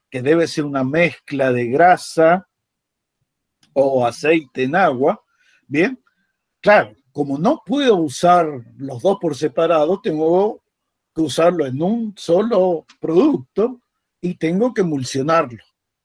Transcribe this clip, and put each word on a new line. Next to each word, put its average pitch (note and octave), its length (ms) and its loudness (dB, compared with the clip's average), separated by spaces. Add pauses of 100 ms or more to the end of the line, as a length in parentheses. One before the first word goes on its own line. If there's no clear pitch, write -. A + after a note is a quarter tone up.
(100)
Que B2+ 120 -10
debe D#3+ 240 2
ser - 180 -4
una C#3 200 -4
mezcla C#3 680 -2
de B2 160 -2
grasa E3 800 2 (1200)
o C3+ 340 0
aceite C#3 580 -2
en C3+ 100 -2
agua, E3 480 0 (440)
¿bien? F3+ 360 -2 (580)
Claro, E3+ 320 4 (200)
como C#3 260 -6
no B3 260 0
puedo B3+ 320 2
usar E3+ 500 2 (300)
los C3 260 -12
dos G3 180 0
por D3+ 160 -4
separado, E3 640 0
tengo F3 640 0 (520)
que D#3+ 80 -4
usarlo D#3+ 440 0
en C3 140 -6
un G#3+ 360 -4
solo F#3 680 0 (160)
producto G3 800 0 (400)
y F3+ 140 -6
tengo F#3+ 400 -2
que G#3 80 0
emulsionarlo, C#3 800 -2 (420)